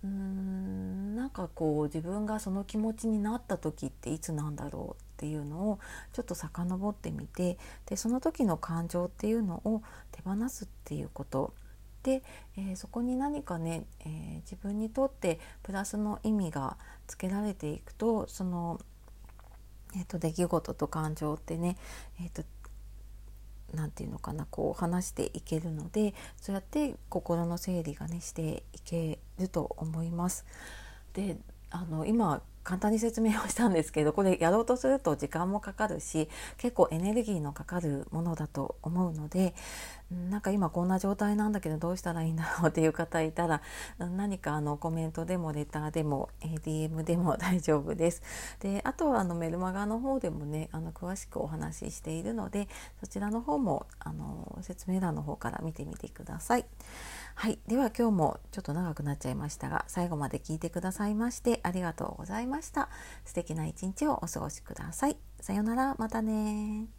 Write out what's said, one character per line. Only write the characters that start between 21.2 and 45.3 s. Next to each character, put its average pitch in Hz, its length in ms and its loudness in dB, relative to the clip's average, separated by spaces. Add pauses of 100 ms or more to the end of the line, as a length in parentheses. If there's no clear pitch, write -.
っ 156 60 -6
て - 160 -4
ね、 175 200 0 (460)
え 175 40 -6
っ - 40 -8
と、 160 140 -6 (1300)
な 156 140 -2
ん - 20 -6
て - 140 -8
い - 20 -6
う - 40 -6
の - 100 -6
か - 120 -6
な、 156 160 -4
こ - 280 0
う - 20 -12
話 180 280 2
し - 40 -6
て - 240 -2
い 147 60 -4
け - 180 -2
る 160 140 -2
の 156 180 -4
で、 208 240 2 (260)
そ - 120 -4
う - 20 0
や 196 60 -2
っ - 20 -14
て 294 320 0 (140)
心 170 360 2
の 175 140 0
整 180 240 0
理 151 120 -2
が 156 120 -6
ね、 165 140 -4
し - 100 -8
て 156 320 -2 (100)
い - 80 -16
け 160 380 -2 (220)
る 185 80 2
と - 280 0
思 160 280 -2
い 170 80 -2
ま 175 160 2
す。 - 180 -4 (680)
で、 190 260 -2 (320)
あ 175 140 -4
の、 156 220 0
今 208 340 6 (260)
簡 185 140 0
単 208 100 6
に 220 80 6
説 226 220 2
明 220 100 6 (100)
を - 60 0
し - 80 0
た 233 140 6
ん 196 40 8
で 165 120 8
す - 80 -8
け 151 100 4
ど、 151 100 6
こ 196 120 6
れ 185 160 8
や 170 100 8
ろ 214 120 8
う 226 40 2
と 247 100 6
す 262 120 4
る 269 100 8
と - 160 4
時 143 140 -2
間 175 200 2
も 202 120 2
か 196 120 -8
か 214 140 2
る - 140 0
し、 - 280 2 (300)
結 240 160 0
構 185 160 10
エ 160 80 0
ネ 196 160 4
ル 240 80 6
ギ 208 120 2
ー 165 60 2
の 147 120 -2
か 147 100 -8
か 175 160 0
る 147 320 0
も 156 120 0
の 170 120 2
だ 151 140 -2
と - 340 -2
思 175 260 4
う 165 40 0
の 151 160 -4
で、 180 260 4 (560)
う 180 60 -4
ん、 180 140 -2
な 202 80 0
ん - 20 -2
か 196 100 0
今 196 180 4
こ 175 160 2
ん 180 40 4
な 185 100 6
状 196 160 2
態 208 220 2
な 214 120 4
ん 214 40 2
だ 208 80 0
け 175 80 -2
ど 156 100 0
ど 170 120 0
う 185 60 0
し - 60 -6
た 175 100 -2
ら 165 120 0
い 165 40 4
い 165 40 2
ん 160 40 0
だ 160 240 0
ろ 175 60 8
う 151 40 10
っ - 20 -6
て - 80 4
い 160 60 8
う 156 60 8
方 165 300 0
い 160 80 2
た 170 160 2
ら、 156 160 4 (380)
う 175 60 -2
ん、 175 100 -2
何 196 220 0
か 147 160 0
あ 151 60 2
の 147 160 2
コ 165 140 0
メ 165 160 2
ン 156 60 -2
ト 165 120 -2
で 180 140 2